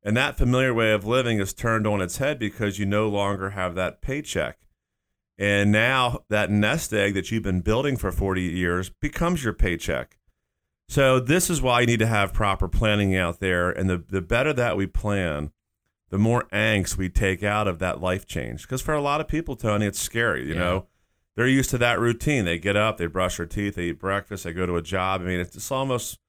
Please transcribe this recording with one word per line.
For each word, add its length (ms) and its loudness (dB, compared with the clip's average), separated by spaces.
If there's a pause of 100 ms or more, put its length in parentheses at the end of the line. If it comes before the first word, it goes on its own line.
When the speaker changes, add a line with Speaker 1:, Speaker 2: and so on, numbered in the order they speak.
Speaker 1:
And 140 0
that 200 0
familiar 380 2
way 180 4
of 140 0
living 340 2
is 140 -4
turned 320 0
on 160 0
its 160 -6
head 200 -2
because 400 -4
you 60 -2
no 240 0
longer 420 -2
have 260 -4
that 260 -4
paycheck. 560 -4 (800)
And 340 4
now 560 2
that 220 0
nest 420 0
egg 220 2
that 160 -2
you've 120 -2
been 180 0
building 360 0
for 160 -2
forty 300 0
years 460 0
becomes 540 -2
your 100 -2
paycheck. 680 -2 (680)
So 300 4
this 320 2
is 100 0
why 200 2
you 60 4
need 120 4
to 80 4
have 260 2
proper 360 0
planning 480 2
out 240 0
there. 300 2
And 200 -2
the, 180 -2
the 140 -2
better 300 0
that 240 0
we 100 0
plan, 640 -2 (600)
the 80 -2
more 340 4
angst 440 0
we 120 -2
take 340 0
out 240 0
of 140 -2
that 200 -2
life 240 -2
change. 440 -8
'Cause 120 -6
for 140 -4
a 80 -2
lot 180 0
of 60 -4
people, 300 -4
Tony, 300 0
it's 120 -4
scary, 480 -2
you 80 -4
Speaker 2:
Yeah. 60 -2
Speaker 1:
know? 260 0 (480)
They're 140 2
used 220 2
to 80 -2
that 200 2
routine. 460 2
They 160 0
get 160 0
up, 200 2
they 100 -2
brush 320 -2
their 80 -4
teeth, 280 -4
they 140 -4
eat 100 -6
breakfast, 460 -4
they 80 -6
go 120 -2
to 120 0
a 60 0
job. 400 -2
I 20 -8
mean, 160 -2
it's, 160 -6
it's 160 -8
almost 560 -4